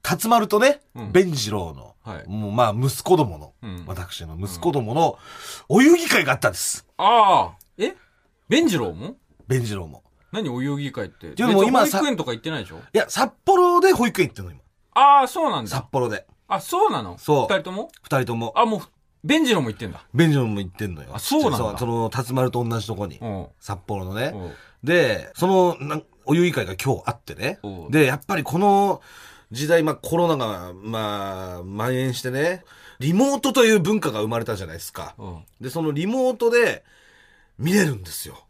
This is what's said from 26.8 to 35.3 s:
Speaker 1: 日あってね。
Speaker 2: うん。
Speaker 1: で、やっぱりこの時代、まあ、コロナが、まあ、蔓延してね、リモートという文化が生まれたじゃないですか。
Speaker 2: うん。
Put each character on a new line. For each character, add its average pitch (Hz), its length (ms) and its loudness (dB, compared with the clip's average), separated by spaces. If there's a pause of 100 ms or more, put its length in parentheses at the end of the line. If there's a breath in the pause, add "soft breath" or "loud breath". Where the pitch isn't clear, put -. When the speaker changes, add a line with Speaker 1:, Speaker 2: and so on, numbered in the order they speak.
Speaker 1:
日 - 100 -14
あ 120 60 -2
っ - 80 -14
て - 140 -16
ね。 135 280 -6
Speaker 2:
う 104 60 -12
ん。 87 220 -14
Speaker 1:
で、 147 160 4
や 131 100 -2
っ - 100 -12
ぱ 196 100 -4
り 147 60 -4
こ 151 160 -4
の 196 440 4 (480 loud breath)
時 139 180 -6
代、 165 140 4
ま 151 100 0
あ、 - 20 -2
コ - 220 -4
ロ 170 120 2
ナ 156 80 2
が、 95 380 -6
ま 98 840 -6
あ、 87 60 -14
蔓 104 300 -6
延 127 220 -2
し - 80 -10
て 127 80 -6
ね、 165 340 -2 (340 loud breath)
リ 147 140 0
モ 269 240 4
ー - 40 -6
ト 262 120 0
と 247 120 6
い 220 100 6
う 202 60 4
文 196 200 0
化 139 100 -4
が 107 100 -6
生 110 80 -2
ま 117 100 -4
れ 113 60 -4
た 110 120 -6
じ 92 60 -10
ゃ 90 40 -10
な 80 60 -14
い 82 40 -14
で 85 40 -14
す - 120 -16
か。 - 260 -14
Speaker 2:
う 107 80 -16
ん。 85 180 -14 (160)